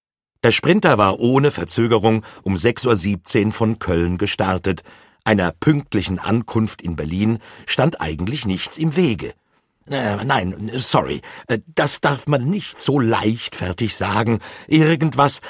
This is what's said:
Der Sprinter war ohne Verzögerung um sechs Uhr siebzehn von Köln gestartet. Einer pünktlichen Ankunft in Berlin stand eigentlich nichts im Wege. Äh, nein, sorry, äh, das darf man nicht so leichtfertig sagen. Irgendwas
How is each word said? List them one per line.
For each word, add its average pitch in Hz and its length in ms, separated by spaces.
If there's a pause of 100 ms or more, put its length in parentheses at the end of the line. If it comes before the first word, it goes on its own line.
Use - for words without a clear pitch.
(440)
Der 117 80
Sprinter 160 460
war 98 220
ohne 135 320
Verzögerung 110 720 (180)
um 95 160
sechs 117 280
Uhr 120 100
siebzehn 101 560
von 110 280
Köln 87 380
gestartet. 95 640 (440)
Einer 95 280
pünktlichen 113 680
Ankunft 113 640
in 85 160
Berlin 95 420 (260)
stand - 360
eigentlich 80 440
nichts - 320
im 156 200
Wege. 123 360 (560)
Äh, 110 360
nein, 107 500
sorry, 78 460 (260)
äh, 117 180
das - 360
darf 143 260
man 139 160
nicht 175 380
so 139 180
leichtfertig 110 960
sagen. 107 440 (280)
Irgendwas 151 720 (100)